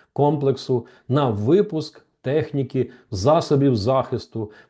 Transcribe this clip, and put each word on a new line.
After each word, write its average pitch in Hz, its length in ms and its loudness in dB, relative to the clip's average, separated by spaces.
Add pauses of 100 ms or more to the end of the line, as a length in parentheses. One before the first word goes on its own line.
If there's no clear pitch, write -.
(140)
комплексу, 139 720 0 (220)
на 135 220 2
випуск 151 760 0 (160)
техніки, 139 720 -2 (200)
засобів 139 640 2
захисту, 113 760 -4 (180)